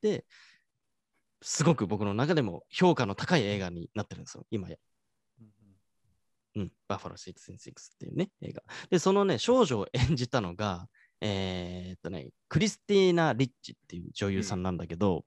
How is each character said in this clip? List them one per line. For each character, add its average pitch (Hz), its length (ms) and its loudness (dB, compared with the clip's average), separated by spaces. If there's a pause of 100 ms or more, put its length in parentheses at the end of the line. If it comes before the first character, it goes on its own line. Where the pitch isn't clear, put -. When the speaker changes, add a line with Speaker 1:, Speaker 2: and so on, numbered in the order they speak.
Speaker 1:
て、 208 240 0 (1160)
す - 220 -2
ご 156 120 6
く 107 120 0
僕 101 180 -2
の 101 80 -2
中 147 220 2
で 156 60 4
も 98 280 -4
評 180 240 4
価 123 120 0
の 101 100 -2
高 - 220 0
い 123 60 2
映 101 140 0
画 92 120 -4
に 85 260 -10
な 104 80 -2
っ - 40 -10
て - 80 -16
る - 60 -14
ん - 40 -18
で - 60 -16
す - 60 -16
よ、 - 140 -20
今 92 180 -6
や。 85 80 -14 (640)
Speaker 2:
う 117 40 -20
ん 110 40 -20 (1080)
う 110 40 -4
ん。 101 40 -4
Speaker 1:
う - 20 -4
ん、 87 60 -10 (160)
バ 95 100 -2
ッ - 20 -16
フ - 80 -14
ァ - 20 -10
ロ 87 60 -14
ー - 20 -20
シ - 140 -16
ッ - 20 -20
ク - 80 -20
ス - 60 -20
テ - 40 -16
ィ 90 40 -16
ー - 160 -20
ン - 20 -20
っ - 240 -20
て - 80 -16
い - 40 -12
う - 60 -12
ね、 190 140 -2 (120)
映 - 100 -10
画。 - 100 -16 (300)
で、 180 80 6
そ 190 120 4
の 196 140 4
ね、 156 140 2
少 247 260 4
女 127 140 0
を 95 120 -4
演 131 240 2
じ 123 140 -2
た 131 100 0
の 87 160 -4
が、 98 320 -4 (320)
え 92 760 -4
ー - 20 -16
っ - 40 -20
と - 80 -8
ね、 87 200 -10 (180)
ク - 120 0
リ 214 100 4
ス - 160 -8
テ 208 80 0
ィ 190 160 8
ー 175 40 6
ナ・ 160 200 4
リ 127 140 2
ッ - 40 -14 (100)
チ - 120 -16
っ - 20 -20 (120)
て - 80 -14
い 87 120 -10
う - 60 -14
女 101 160 0
優 95 140 0
さ - 120 -4
ん 90 80 -2
な 92 80 -2
ん 90 60 -2
だ 85 100 -6
け 85 80 -8
ど、 92 220 2
Speaker 3:
う - 20 -4
ん。 - 80 -8